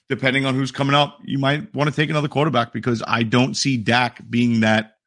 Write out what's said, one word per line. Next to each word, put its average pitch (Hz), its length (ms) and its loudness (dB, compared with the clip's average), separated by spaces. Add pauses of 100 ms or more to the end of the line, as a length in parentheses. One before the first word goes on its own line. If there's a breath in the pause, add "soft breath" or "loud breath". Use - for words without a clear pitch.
depending 135 360 0
on 135 100 0
who's 131 180 -2
coming 139 220 0
up, 143 300 2
you - 140 -4
might 139 360 -2
wanna 143 180 0
take 151 180 -2
another 151 180 -2
quarterback 131 440 0
because 113 340 -2
I 117 160 2
don't 123 320 2
see 135 220 0
Dak 117 520 0
being 117 320 2
that 110 360 0 (100)